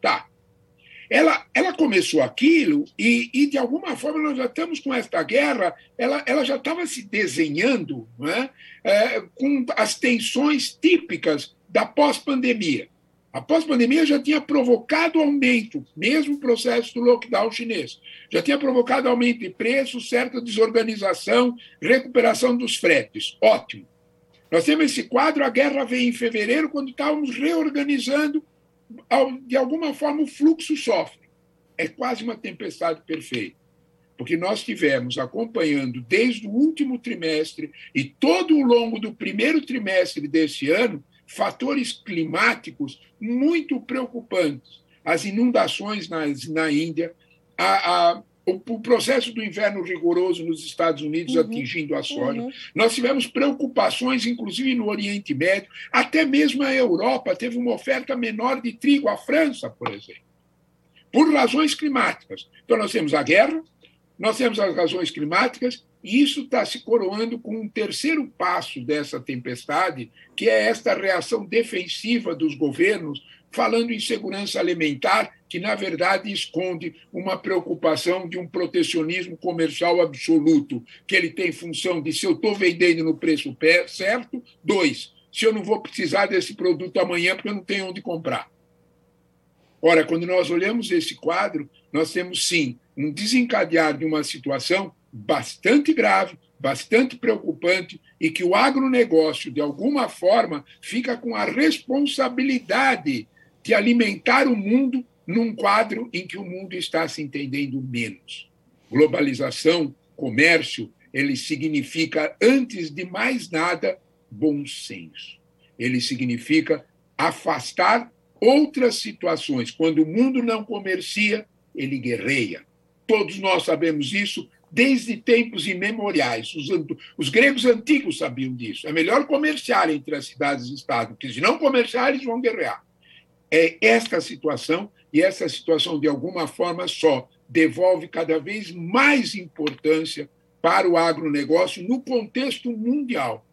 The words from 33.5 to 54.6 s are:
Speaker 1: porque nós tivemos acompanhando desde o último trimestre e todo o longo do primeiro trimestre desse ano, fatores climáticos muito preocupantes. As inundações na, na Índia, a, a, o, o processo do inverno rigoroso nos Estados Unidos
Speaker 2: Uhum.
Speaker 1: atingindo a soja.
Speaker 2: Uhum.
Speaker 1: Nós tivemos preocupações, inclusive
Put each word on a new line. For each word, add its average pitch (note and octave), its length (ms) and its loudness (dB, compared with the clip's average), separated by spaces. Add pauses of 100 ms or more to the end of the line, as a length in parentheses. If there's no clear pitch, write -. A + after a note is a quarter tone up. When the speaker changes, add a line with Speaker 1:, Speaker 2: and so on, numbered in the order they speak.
Speaker 1:
porque E3 180 -4
nós F#3+ 280 -2
tivemos C3 560 0
acompanhando C#3+ 840 -2
desde G#3+ 460 0
o G3+ 40 -8
último C4+ 460 0
trimestre D#3+ 760 -6 (220)
e C#3 120 -2
todo E4 520 2
o C#4 80 4
longo A#3 320 4
do G#3 160 -8
primeiro A3 480 0
trimestre F#3+ 680 -2
desse D3 440 0
ano, G3 320 0 (240)
fatores B3+ 640 -4
climáticos E3 1080 -4 (220)
muito C#4 600 -2
preocupantes. A3+ 1000 -4 (240)
As E3+ 200 -2
inundações G#3 840 0
na, D#3+ 120 -4 (260)
na D#3+ 240 0
Índia, D#3+ 420 -2 (420)
a, F#3 360 2
a, E3+ 320 4 (240)
o, F#3 60 2
o A3 260 -6
processo A#3+ 520 2
do A3 120 -8
inverno G3+ 400 -2
rigoroso E3+ 600 0
nos D#3+ 220 -6
Estados D#3+ 380 -2
Unidos E3 320 -4
Speaker 2:
Uhum. A#3+ 60 6
Speaker 1:
atingindo D#3 520 -4
a - 80 -4
soja. - 400 -4
Speaker 2:
Uhum. B3 100 -8 (220)
Speaker 1:
Nós A3+ 220 2
tivemos C4 320 0
preocupações, B3+ 960 0
inclusive A#3+ 480 -2